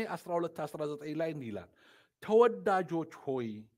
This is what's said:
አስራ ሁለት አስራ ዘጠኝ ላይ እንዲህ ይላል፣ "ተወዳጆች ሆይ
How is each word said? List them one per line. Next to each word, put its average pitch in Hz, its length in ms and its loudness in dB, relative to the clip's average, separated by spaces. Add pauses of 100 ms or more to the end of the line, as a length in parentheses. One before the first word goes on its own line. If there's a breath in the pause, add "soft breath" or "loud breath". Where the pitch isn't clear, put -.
አስራ 180 260 -8
ሁለት 170 260 -2
አስራ 156 260 -6
ዘጠኝ 147 280 -6
ላይ 160 180 -2
እንዲህ 139 160 -8
ይላል፣ 95 220 -10 (540 soft breath)
"ተወዳጆች 190 960 4
ሆይ 127 300 -4 (280)